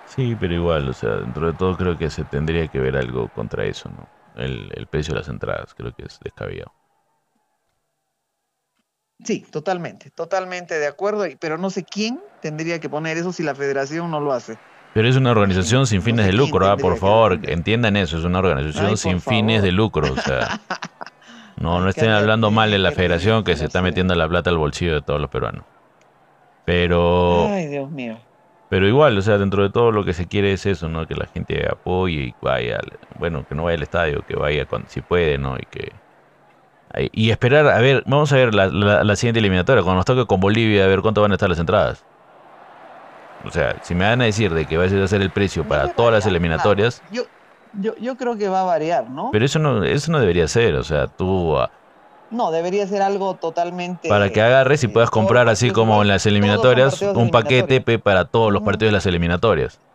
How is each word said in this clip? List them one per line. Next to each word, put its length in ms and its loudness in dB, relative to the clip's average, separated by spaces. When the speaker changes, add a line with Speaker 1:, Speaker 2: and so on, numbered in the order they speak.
Speaker 1:
Sí, 320 -4
pero 180 -4
igual, 340 -2
o 40 -6
sea, 240 -4
dentro 300 -6
de 100 -2
todo 200 -2
creo 200 -2
que 140 -4
se 140 -8
tendría 440 -4
que 120 -6
ver 160 -2
algo 340 -6
contra 340 -8
eso, 260 -8
¿no? 220 -20
El, 400 -10
el 140 -12
precio 260 -4
de 60 -4
las 80 -14
entradas, 460 -8
creo 200 -12
que 100 -18
es 160 -20
descabellado. 540 -14
Speaker 2:
Sí, 180 -6
totalmente, 580 -8
totalmente 680 -8
de 100 -2
acuerdo, 380 -4
y, 100 -10
pero 200 -6
no 140 -4
sé 140 -8
quién 360 -6
tendría 400 -6
que 100 -10
poner 260 -6
eso 160 -4
si 120 -8
la 100 -4
federación 560 -4
no 100 -4
lo 120 -2
hace. 260 -8
Speaker 1:
Pero 160 2
es 80 4
una 160 4
organización 540 2
Speaker 2:
Sí, 0 -
Speaker 1:
sin 160 0
Speaker 2:
no 0 -
Speaker 1:
fines 220 0
Speaker 2:
sé 20 4
Speaker 1:
de 80 4
Speaker 2:
quién 280 2
Speaker 1:
lucro, 60 4
ah, 120 2
por 160 0
Speaker 2:
tendría 60 -8
que 100 4
Speaker 1:
favor, 260 4
Speaker 2:
defender. 120 -8
Speaker 1:
entiendan 460 0
eso, 220 -2
es 60 -4
una 160 0
organización 560 0
Speaker 2:
Ay, 20 -4
por 180 -2
Speaker 1:
sin 40 -2
fines 420 0
de 80 2
Speaker 2:
favor. 20 0
Speaker 1:
lucro, 380 0
o 80 -4
sea, 400 -2
Speaker 2:
<laughs> 880 -16
Speaker 1:
no, 240 -2
Speaker 2:
Ay, 20 0
Speaker 1:
no 60 2
estén 220 2
Speaker 2:
cállate, 0 -
Speaker 1:
hablando 400 2
mal 200 2
de 80 2
la 140 2
Speaker 2:
qué 20 -8
Speaker 1:
federación 500 2
que 120 0
Speaker 2:
ridículo, 0 -
Speaker 1:
se 100 -4
está 160 -2
Speaker 2:
sí. 0 -
Speaker 1:
metiendo 320 0
la 140 0
plata 220 0
al 80 0
bolsillo 360 -2
de 80 -2
todos 180 -4
los 100 -6
peruanos. 360 -6
Pero 880 2
Speaker 2:
Ay, 160 -2
Dios 220 -8
mío. 320 -10
Speaker 1:
pero 200 2
igual, 300 4
o 40 -2
sea, 160 2
dentro 240 0
de 80 2
todo 220 2
lo 120 0
que 100 -4
se 140 -6
quiere 240 0
es 140 -4
eso, 220 -2
¿no? 180 -6
Que 80 -10
la 120 -6
gente 440 -6
apoye 440 -2
y 120 -14
vaya 380 -2
al, 200 -12
bueno, 300 -6
que 100 -12
no 100 -4
vaya 120 0
al 60 -6
estadio, 420 -2
que 120 -10
vaya 300 -2
cuando, 220 -10
si 140 -10
puede, 360 0
¿no? 200 -6
Y 80 -14
que, 340 -14
ay, 180 -4
y 180 0
esperar, 380 4
a 120 4
ver, 260 4
vamos 260 2
a 40 4
ver 180 4
la, 140 4
la, 360 2
la 120 2
siguiente 240 0
eliminatoria, 440 4
cuando 140 2
nos 80 0
toque 200 2
con 140 2
Bolivia, 440 2
a 40 4
ver 140 4
cuánto 200 2
van 100 4
a 40 2
estar 140 0
las 100 0
entradas. 460 0
O 60 -14
sea, 320 -2
si 120 -6
me 100 0
van 180 2
a 20 2
decir 300 0
de 120 0
que 120 -4
va 60 2
a 240 0
ser 140 0
el 100 -2
precio 320 -2
Speaker 2:
No 20 -6
Speaker 1:
para 220 0
Speaker 2:
va 20 -2
a 40 -12
Speaker 1:
todas 180 4
las 140 2
Speaker 2:
variar, 0 -
Speaker 1:
eliminatorias 760 0
Speaker 2:
claro. 40 -
Yo, 160 -8
yo, 240 -6
yo 200 -8
creo 200 -4
que 120 -2
va 140 0
a 20 0
variar, 460 0
¿no? 200 -8
Speaker 1:
Pero 140 2
eso 140 0
no, 260 0
eso 280 -2
no 80 0
debería 280 2
ser, 280 2
o 80 -2
sea, 240 -2
tú, 500 -2
ah, 140 -2
Speaker 2:
No, 200 -2
debería 380 -2
ser 140 -4
algo 360 -2
totalmente, 720 -6
Speaker 1:
para 220 2
que 120 0
agarres 420 4
y 40 0
Speaker 2:
eh, 0 -
Speaker 1:
puedas 240 2
Speaker 2:
todos 220 2
los 60 6
Speaker 1:
comprar 80 6
así 220 2
Speaker 2:
partidos 20 -6
Speaker 1:
como 300 4
Speaker 2:
igual, 0 -
Speaker 1:
en 60 2
las 180 0
Speaker 2:
todos 300 4
son 100 4
Speaker 1:
eliminatorias, 20 6
Speaker 2:
partidos 340 0
de 60 2
Speaker 1:
un 80 2
paquete, 500 2
Speaker 2:
eliminatoria. 0 -
Speaker 1:
pe, 180 0
para 280 2
todos 260 2
los 100 0
Speaker 2:
Ujú. 0 -
Speaker 1:
partidos 280 0
de 60 2
las 100 0
eliminatorias. 760 0